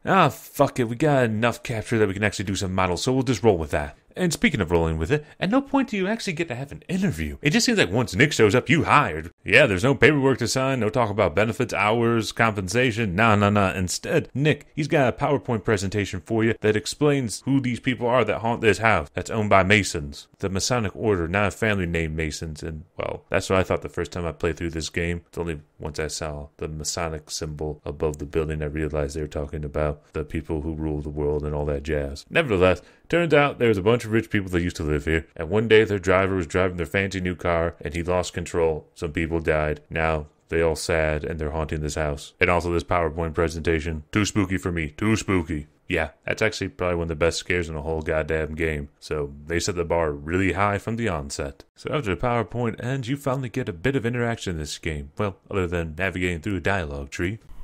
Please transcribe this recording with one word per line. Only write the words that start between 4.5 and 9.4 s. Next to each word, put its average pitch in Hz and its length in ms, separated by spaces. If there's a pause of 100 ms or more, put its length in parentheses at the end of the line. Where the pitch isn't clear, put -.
of 82 100
rolling 82 260
with 80 140
it, 151 140 (160)
at 180 80
no 254 100
point 277 300
do 208 80
you 185 100
actually 214 240
get 165 160
to 120 80
have 131 160
an 76 160
interview. 80 540
It - 80
just 233 160
seems 233 120
like 104 140
once 113 240
Nick 151 160
shows 107 240
up, - 140
you 151 160
hired. 95 440 (140)